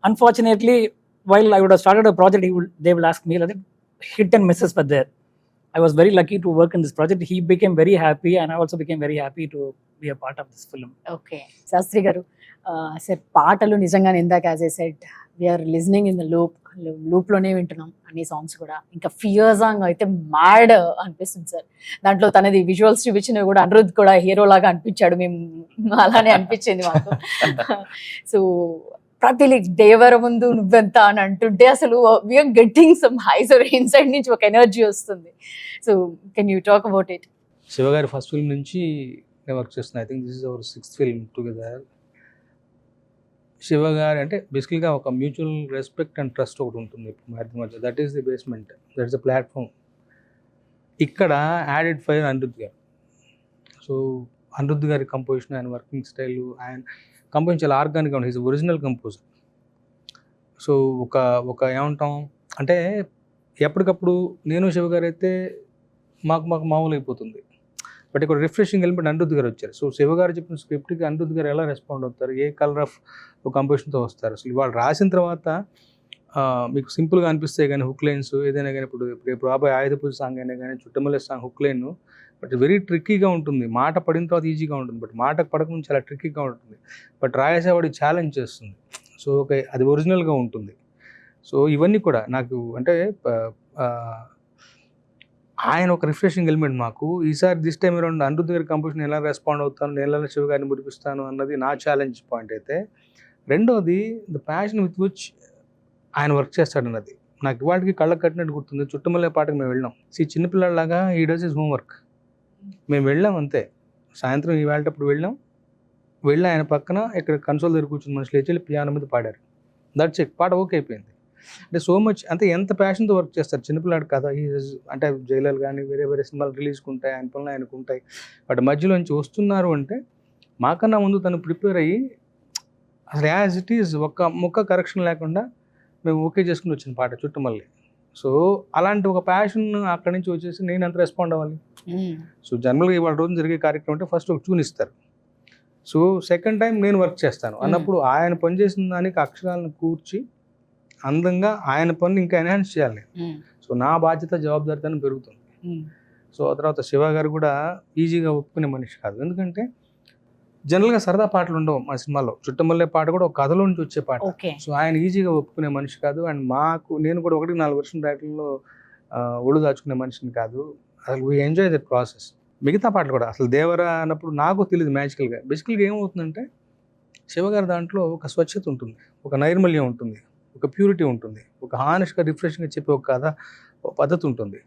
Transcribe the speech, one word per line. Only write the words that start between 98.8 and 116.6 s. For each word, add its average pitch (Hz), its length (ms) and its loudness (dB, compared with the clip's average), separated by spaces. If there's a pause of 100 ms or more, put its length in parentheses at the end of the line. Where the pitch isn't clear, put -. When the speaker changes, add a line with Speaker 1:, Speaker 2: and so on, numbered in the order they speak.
Speaker 3:
ఎలా 151 100 -2 (120)
రెస్పాండ్ 147 360 -4
అవుతాను, 143 300 -6
నేను 139 120 -2
ఎలా 147 100 -2 (160)
శివ 147 160 -2
గారిని 139 220 -2
మురిపిస్తాను 135 580 -8
అన్నది 139 340 -8
నా 135 60 -2 (140)
ఛాలెంజ్ 139 340 -2 (140)
పాయింట్ 113 240 -10
అయితే, 139 200 -8 (760)
రెండోది 196 480 2 (340)
the 143 60 -8 (100)
passion 208 360 -4
with 170 180 -8
which - 160 -6 (1000)
ఆయన 147 200 0
వర్క్ 139 220 -4
చేస్తాడన్నది 120 540 -4 (300)
నాకు 131 200 -4
ఇవాళకి 185 360 0
కళ్ళకు 165 240 2
కట్టినట్టు 165 340 -2
గుర్తుంది. 143 340 -8
చుట్టమల్లె 170 360 -2 (100)
పాటకు 151 220 -2
మేము 131 140 -2
వెళ్ళాం. 127 180 -6 (220)
See, 160 180 -2
చిన్నపిల్లలాగా 175 680 0 (160)
he 160 160 2
does 165 160 -4
his 143 120 -4
homework. 147 300 -4 (1000)
మేము 143 200 0
వెళ్ళాం 185 300 0
అంతే. 143 200 -4 (600)
సాయంత్రం 147 420 -2
ఈ - 80 0
వేళటప్పుడు 147 420 -2
వెళ్ళాం. 170 220 -4 (920)
వెళ్ళి 151 280 2
ఆయన 156 100 0